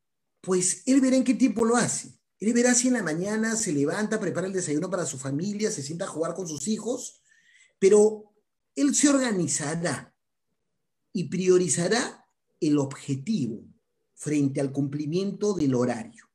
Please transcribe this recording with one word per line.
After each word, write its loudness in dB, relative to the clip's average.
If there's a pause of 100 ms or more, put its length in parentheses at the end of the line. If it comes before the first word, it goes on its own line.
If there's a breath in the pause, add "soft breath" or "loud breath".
(400)
pues -2
él 6
verá 4
en 4
qué 2
tiempo 2
lo 4
hace. -2 (220)
Él 0
verá 4
si 2
en 4
la -2
mañana -2
se -2
levanta, 0
prepara -4
el -6
desayuno -4
para -4
su -8
familia, -4
se -8
sienta -8
a -10
jugar -6
con -8
sus -8
hijos, -6 (560 soft breath)
pero 4 (400)
él 2
se 6
organizará 0 (1000)
y -4
priorizará 0 (320)
el 2
objetivo -4 (500)
frente -2
al -2
cumplimiento -2
del 0
horario. -4